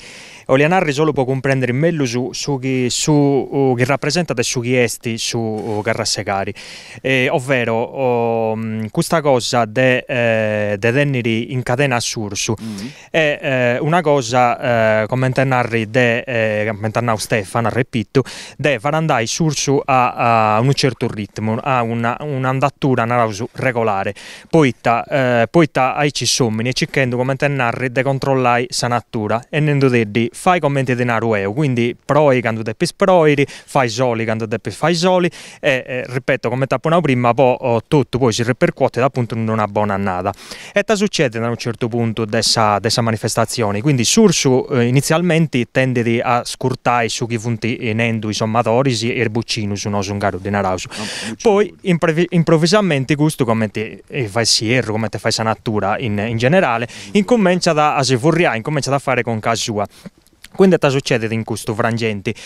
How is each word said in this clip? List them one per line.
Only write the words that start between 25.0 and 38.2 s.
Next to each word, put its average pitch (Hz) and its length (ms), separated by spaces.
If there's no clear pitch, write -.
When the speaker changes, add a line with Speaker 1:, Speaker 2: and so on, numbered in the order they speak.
Speaker 1:
eh, 113 80
poitta 139 460
ai 147 180
ci - 100
sommini 113 460
e - 20
ciccendo 131 440
come 131 200
te 143 120
narri 131 440
de 131 100
controllai 127 680
sa - 180
natura 110 600
e 151 100
nendo 143 280
deddi 117 440
fai 180 280
commenti 139 340
di 120 100
naru 113 300
eu, 98 180
quindi 123 500
proi 139 380
quando 113 220
deppi 113 240
sproiri, 156 600
fai - 420
soli 113 360
quando 110 220
deppi 110 240
fai 160 240
soli 175 360
e, 131 260
eh, 127 200
ripeto 127 420
come 127 180
t'appunavo 160 360
prima, 123 320
po', 127 260
oh, 117 260
tutto - 320
poi 120 140